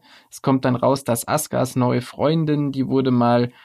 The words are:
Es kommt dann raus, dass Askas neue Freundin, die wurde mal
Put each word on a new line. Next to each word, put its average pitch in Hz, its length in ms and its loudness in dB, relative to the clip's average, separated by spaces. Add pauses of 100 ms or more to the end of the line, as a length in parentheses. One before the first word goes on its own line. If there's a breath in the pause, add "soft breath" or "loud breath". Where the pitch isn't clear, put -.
(320 soft breath)
Es - 100 -20
kommt 135 220 2
dann 123 140 0
raus, 135 260 0
dass - 240 -4
Askas 127 480 -2
neue 123 260 0
Freundin, 147 720 -2
die 135 160 -2
wurde 131 240 0
mal 120 400 2 (140 loud breath)